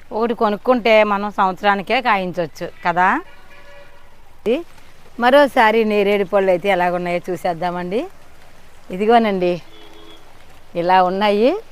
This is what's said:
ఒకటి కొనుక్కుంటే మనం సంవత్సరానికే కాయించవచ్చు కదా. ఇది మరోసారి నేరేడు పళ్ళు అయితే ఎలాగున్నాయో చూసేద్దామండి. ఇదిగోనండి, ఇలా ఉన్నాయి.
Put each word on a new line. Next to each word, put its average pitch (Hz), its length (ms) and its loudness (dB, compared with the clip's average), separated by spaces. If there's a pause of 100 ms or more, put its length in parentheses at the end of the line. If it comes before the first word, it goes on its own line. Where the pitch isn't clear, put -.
(160)
ఒకటి 226 260 -2
కొనుక్కుంటే 220 520 0 (180)
మనం 202 160 -4 (100)
సంవత్సరానికే 202 600 0 (100)
కాయించవచ్చు 180 580 -4 (200)
కదా. 175 200 2 (1300)
ఇది 226 160 -2 (680)
మరోసారి 247 560 4 (120)
నేరేడు 202 400 2
పళ్ళు 196 220 2
అయితే 180 220 -2
ఎలాగున్నాయో 175 520 -2
చూసేద్దామండి. 180 720 -6 (960)
ఇదిగోనండి, 202 580 2 (1300)
ఇలా 185 160 4 (120)
ఉన్నాయి. 208 400 0 (220)